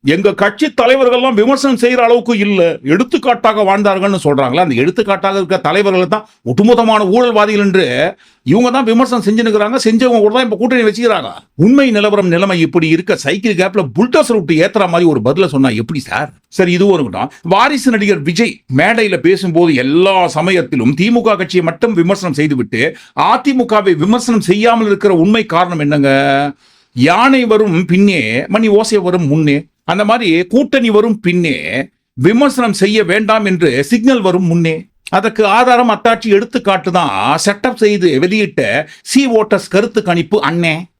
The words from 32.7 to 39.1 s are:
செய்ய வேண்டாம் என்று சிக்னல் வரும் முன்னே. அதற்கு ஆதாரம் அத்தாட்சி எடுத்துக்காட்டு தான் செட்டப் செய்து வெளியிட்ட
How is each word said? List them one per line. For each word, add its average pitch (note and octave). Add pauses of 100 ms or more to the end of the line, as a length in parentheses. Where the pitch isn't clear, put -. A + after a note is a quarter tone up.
செய்ய G#3 (140)
வேண்டாம் A3
என்று E3 (200)
சிக்னல் A#3+
வரும் F3+
முன்னே. E3 (420)
அதற்கு G#3+ (140)
ஆதாரம் B3
அத்தாட்சி A3+ (100)
எடுத்துக்காட்டு G3+
தான் C#3+ (320)
செட்டப் G3+
செய்து G3+ (140)
வெளியிட்ட F#3 (500)